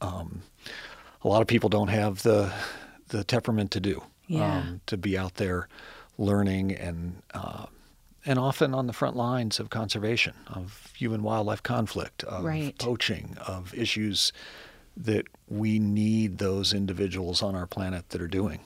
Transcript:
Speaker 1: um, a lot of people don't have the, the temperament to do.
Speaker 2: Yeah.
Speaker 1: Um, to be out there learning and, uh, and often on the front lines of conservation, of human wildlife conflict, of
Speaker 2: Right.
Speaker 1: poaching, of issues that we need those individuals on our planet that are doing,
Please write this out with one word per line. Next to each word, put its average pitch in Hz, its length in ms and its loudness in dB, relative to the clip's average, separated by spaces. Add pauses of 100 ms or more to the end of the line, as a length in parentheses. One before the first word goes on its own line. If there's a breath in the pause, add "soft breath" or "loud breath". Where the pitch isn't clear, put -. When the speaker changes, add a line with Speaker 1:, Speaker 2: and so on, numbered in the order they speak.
Speaker 1:
um, 90 400 -6 (800 loud breath)
a - 60 0
lot 104 120 8
of 110 80 4
people 113 220 6
don't 101 180 4
have 104 340 2
the, 101 300 6 (560 loud breath)
the 104 160 -2
temperament 110 480 2
to 104 80 -2
do. 95 220 0 (240)
Speaker 2:
Yeah. 156 320 2
Speaker 1:
Um, 87 280 -4
to 110 120 -2
be 95 200 0
out 92 180 -4
there 90 320 0 (500 loud breath)
learning 98 560 4
and, 87 480 -6 (100)
uh, - 340 -10 (600 soft breath)
and 135 120 2
often 135 360 2
on 131 120 0
the 120 60 -2
front 123 240 -2
lines 120 440 0
of 107 100 -8
conservation, 110 640 0 (140)
of 92 480 -12
human 113 260 -2
wildlife 107 400 0
conflict, - 640 -2
of - 200 -6
Speaker 2:
Right. 156 340 -4
Speaker 1:
poaching, 117 580 -2 (100)
of 92 280 -8
issues 107 580 0 (640 loud breath)
that 107 280 0 (220)
we 107 300 2
need 107 600 2
those 98 360 2
individuals 95 680 0
on 98 120 0
our 90 120 -4
planet 92 440 -6
that 87 100 -4
are 87 80 -4
doing, 95 380 -2